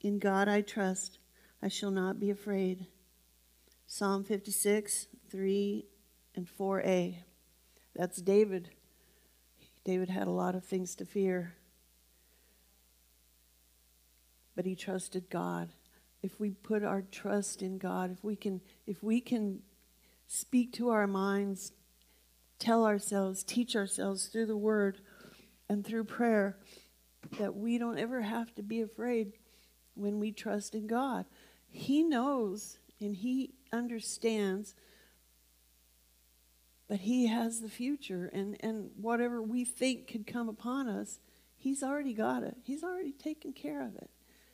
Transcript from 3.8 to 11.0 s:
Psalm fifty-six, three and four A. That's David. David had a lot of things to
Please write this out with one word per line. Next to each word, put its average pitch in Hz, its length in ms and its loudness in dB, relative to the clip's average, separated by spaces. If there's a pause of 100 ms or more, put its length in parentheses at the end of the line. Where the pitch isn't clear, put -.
Psalm 196 380 0
fifty-six, 208 840 0 (220)
three 202 560 0 (500)
and 180 140 -6
four 190 320 0
A. 180 420 2 (720)
That's 180 260 -2
David. 196 500 4 (1120)
David 185 240 0
had 190 180 0
a 180 40 0
lot 180 240 2
of 185 100 -6
things 185 300 -2
to 185 100 -8